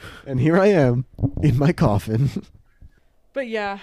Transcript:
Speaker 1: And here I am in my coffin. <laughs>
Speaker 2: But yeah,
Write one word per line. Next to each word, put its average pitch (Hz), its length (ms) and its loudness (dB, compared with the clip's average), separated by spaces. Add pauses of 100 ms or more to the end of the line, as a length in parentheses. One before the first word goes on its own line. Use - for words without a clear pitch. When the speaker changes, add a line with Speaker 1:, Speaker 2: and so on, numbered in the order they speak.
(280)
Speaker 1:
And 131 120 -6
here 156 180 0
I 196 100 4
am 131 380 2 (360)
in 120 160 2
my 147 160 2
coffin. 113 640 0
<laughs> 202 60 -6 (920)
Speaker 2:
But 269 140 -6
yeah, 202 360 -6